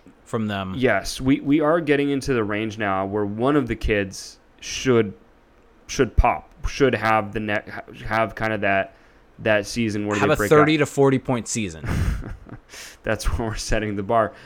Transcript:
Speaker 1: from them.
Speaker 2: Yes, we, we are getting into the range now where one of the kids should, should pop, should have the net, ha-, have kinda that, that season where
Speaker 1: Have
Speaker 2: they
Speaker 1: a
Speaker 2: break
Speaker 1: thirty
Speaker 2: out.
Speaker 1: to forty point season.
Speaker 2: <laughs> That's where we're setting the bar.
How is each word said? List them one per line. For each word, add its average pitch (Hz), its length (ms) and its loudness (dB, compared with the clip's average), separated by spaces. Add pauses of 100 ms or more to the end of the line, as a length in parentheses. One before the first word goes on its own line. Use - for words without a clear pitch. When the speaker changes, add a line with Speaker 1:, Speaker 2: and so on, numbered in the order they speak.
(260)
Speaker 1:
from 113 220 -4
them. 98 280 -4
Speaker 2:
Yes, 117 460 0
we, 131 200 2
we 147 200 2
are 156 180 2
getting 143 300 0
into 139 240 -2
the 117 100 0
range 104 360 -4
now 98 260 0
where 104 200 -2
one 117 300 0
of 131 120 2
the 113 80 -4
kids - 640 -4 (200)
should, 113 540 0 (760)
should 117 300 0
pop, 110 320 2 (180)
should 127 280 2
have 110 360 2
the 107 80 -6
net, 107 300 -4
ha-, - 380 -14
have 110 280 0
kinda 110 220 -2
that, 98 380 0 (440)
that 107 280 2
season 107 400 -2
where 104 100 0
Speaker 1:
Have 101 120 2
Speaker 2:
they 151 40 4
Speaker 1:
a 139 40 4
Speaker 2:
break - 120 0
Speaker 1:
thirty 151 260 6
Speaker 2:
out. 151 40 2
Speaker 1:
to 143 80 2
forty 135 320 2
point 120 280 -4
season. 82 400 -6 (600)
Speaker 2:
<laughs> - 560 -18
That's 107 220 -4
where 117 240 0
we're 107 60 -4
setting 107 400 -2
the 101 80 -4
bar. 110 300 2 (120)